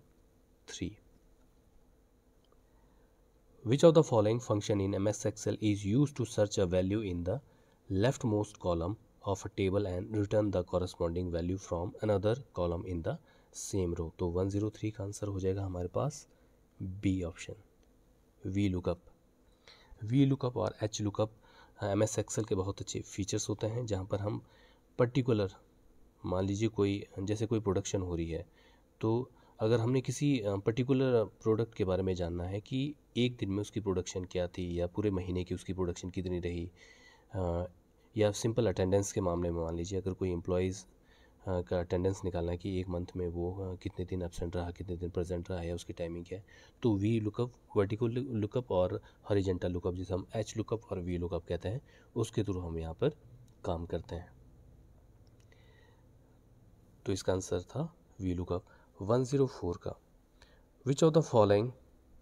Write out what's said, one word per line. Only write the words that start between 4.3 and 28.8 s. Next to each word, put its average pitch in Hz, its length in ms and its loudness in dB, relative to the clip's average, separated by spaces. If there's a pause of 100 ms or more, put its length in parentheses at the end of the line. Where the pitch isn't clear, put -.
function 104 300 2
in 98 140 0
M 98 120 2
S - 180 0
Excel 107 380 -2
is 104 220 4
used 135 320 4
to 117 80 0
search - 340 0
a 95 80 4
value 95 340 2
in 87 240 -4
the 107 140 -2 (520)
leftmost 104 600 2 (120)
column 87 300 0 (320)
of 95 140 -2
a 101 80 -8 (100)
table 98 260 2
and 98 300 -4
return 107 360 2
the 92 120 2
corresponding 90 680 -2
value 87 260 0
from 92 340 -4 (120)
another 104 320 4 (240)
column 85 260 0
in 85 220 -4
the 147 100 -2 (380)
same 87 400 -2
row? 82 240 -4
तो 92 80 -2
वन 90 220 0
ज़ीरो 101 200 0
थ्री 107 220 -6
का 104 120 -8
आंसर 101 240 -6
हो 101 120 -4
जाएगा 95 260 0
हमारे 90 220 -4
पास - 400 -4 (540)
बी 95 420 0
ऑप्शन, - 320 -10 (880)
वी 98 240 2
लुकअप। 90 320 -2 (1000)
वी 131 220 4
लुकअप 127 320 2
और 101 260 0
एच 107 180 -2
लुकअप, 104 300 0 (440)
हाँ, 101 160 -2
एम 101 120 4
एस - 160 0
Excel - 300 -2
के 104 60 0
बहुत 95 260 -2
अच्छे - 200 -6
फीचर्स - 480 -4
होते 110 180 -2
हैं, 117 180 -4
जहाँ 95 200 -4
पर 101 140 -2
हम 104 220 -4 (560)
पर्टिकुलर, 120 580 2 (680)
मान 92 180 2
लीजिए 101 240 2
कोई, 101 400 0 (120)
जैसे 104 260 -2
कोई 110 140 2
प्रोडक्शन 98 420 0
हो 90 140 -4
रही 82 160 -2
है, 80 140 -6 (560)